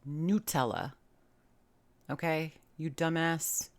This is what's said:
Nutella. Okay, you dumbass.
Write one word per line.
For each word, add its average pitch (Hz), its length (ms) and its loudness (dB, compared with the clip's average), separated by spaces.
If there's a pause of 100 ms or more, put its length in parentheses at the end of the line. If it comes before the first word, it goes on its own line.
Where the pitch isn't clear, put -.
Nutella. 147 880 0 (1160)
Okay, 156 440 -2 (220)
you 160 140 -4
dumbass. 165 880 0